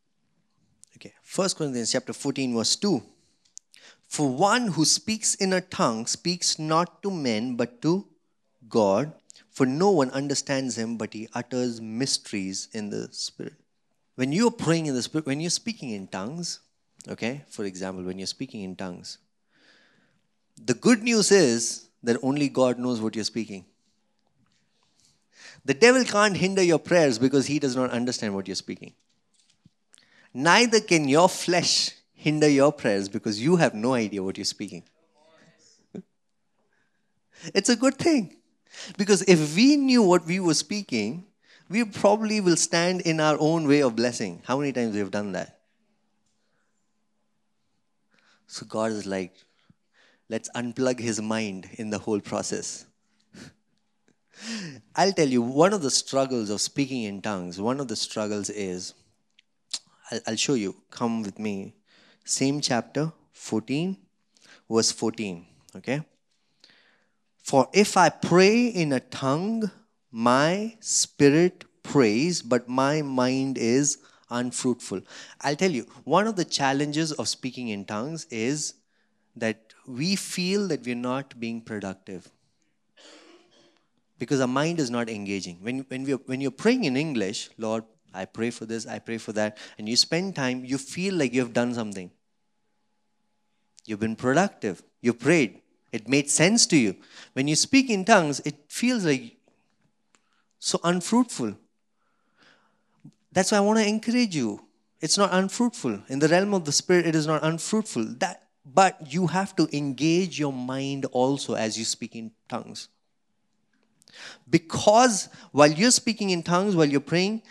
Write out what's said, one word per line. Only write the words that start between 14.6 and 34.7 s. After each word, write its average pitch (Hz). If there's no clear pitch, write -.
in 143
the 123
Spirit, 156
when 139
you're 170
speaking 165
in 98
tongues, 151
okay, 127
for -
example, 92
when 92
you're 92
speaking 131
in 92
tongues, 90
the 123
good 214
news 226
is 123
that 117
only 139
God 127
knows 123
what 110
you're 107
speaking. 101
The 135
devil 240
can't 208
hinder 190
your 165
prayers 151
because 131
he 147
does 135
not 127
understand 117
what 95
you're 98
speaking. -
Neither 208
can 165
your 160
flesh -
hinder 151
your 143
prayers 101
because 107
you 165
have 143
no 113
idea 101
what 92
you're 98
speaking. 87